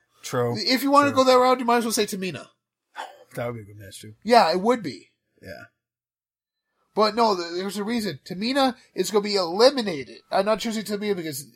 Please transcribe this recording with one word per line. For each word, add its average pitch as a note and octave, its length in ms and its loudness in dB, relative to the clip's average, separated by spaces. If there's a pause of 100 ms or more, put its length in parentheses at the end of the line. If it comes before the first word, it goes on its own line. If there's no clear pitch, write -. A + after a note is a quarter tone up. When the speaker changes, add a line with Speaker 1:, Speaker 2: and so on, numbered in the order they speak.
(220)
Speaker 1:
True. A#2+ 360 -2
Speaker 2:
If B3 260 -2
you C#4 80 0
wanna C#4+ 200 4
Speaker 1:
True. C4 120 4
Speaker 2:
go - 0 -
that B3+ 160 6
route, B3+ 200 4
you A#3+ 60 -4
might A#3 120 2
as A#3 80 0
well A3 80 -4
say G#3+ 120 0
Tamina. F#3 420 -8 (880)
Speaker 1:
That A#2+ 120 -6
would A#2+ 80 -8
be A2 60 -14
a - 20 -16 (100)
good G#2 40 -20
match, G2 240 -18
too. G#2+ 220 -20
Speaker 2:
Yeah, G#3 280 6
it F3+ 80 0
would A3+ 240 0
be. - 280 -12 (300)
Speaker 1:
Yeah. F2 220 -18 (1300)
Speaker 2:
But G#3 220 2
no, A3+ 200 2
th-, E3+ 180 -8
there's F#3 240 -6
a G3+ 60 -4
reason. G#3 360 -4 (100)
Tamina B3 460 0 (180)
is F#3 160 -4
gonna G3+ 140 0
be G#3 120 -2
eliminated. F#3+ 840 2 (120)
I'm G3 160 2
not G#3+ 140 0
choosing A3 240 -4
Tamina G#3 320 -4
because D#3 400 -10